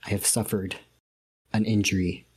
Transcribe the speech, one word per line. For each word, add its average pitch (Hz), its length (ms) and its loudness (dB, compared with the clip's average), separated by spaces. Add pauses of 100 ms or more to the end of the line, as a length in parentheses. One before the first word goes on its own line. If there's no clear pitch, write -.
I - 60 -6
have 101 160 -2
suffered 101 480 -2 (800)
an 107 120 2
injury, 98 640 0 (100)